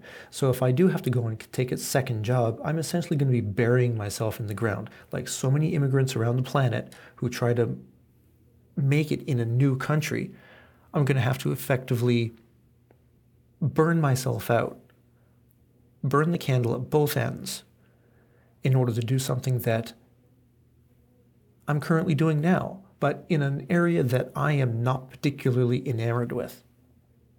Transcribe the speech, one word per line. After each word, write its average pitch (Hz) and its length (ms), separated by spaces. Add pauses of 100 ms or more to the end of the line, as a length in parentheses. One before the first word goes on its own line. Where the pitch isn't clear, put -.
(320)
So - 180
if 131 140
I 127 80
do 170 160
have 165 160
to 131 80
go 120 160
and 110 120 (120)
take 127 200
a 98 60
second 123 460
job, 120 400
I'm 156 160
essentially 165 360
gonna 139 160
be 120 100
burying 120 540
myself 107 440
in 110 80
the 104 80
ground. 110 340 (220)
Like - 160
so - 240
many 151 240
immigrants 135 400
around 117 220
the 127 60
planet 123 500 (240)
who 127 120
try 120 240
to 117 240 (1000)
make 147 360
it - 120
in 127 160
a 117 60
new 127 320
country, 147 540 (640)
I'm 151 120
gonna 131 160
have 131 180
to 143 120
effectively 123 800 (1300)
burn 160 400
myself 127 480
out, - 300 (1200)
burn 147 280
the 170 80
candle 123 340
at 127 160
both 151 260
ends - 480 (1000)
in 131 100
order 127 200
to 117 80
do 123 180
something 127 400
that 113 340 (1700)
I'm 147 120
currently 165 360
doing 156 260
now, 170 400 (180)
but 143 300
in 156 140
an 139 260
area 170 320
that 127 340
I 147 180
am 120 280
not 127 300
particularly 127 760
enamored 117 440
with. - 320 (760)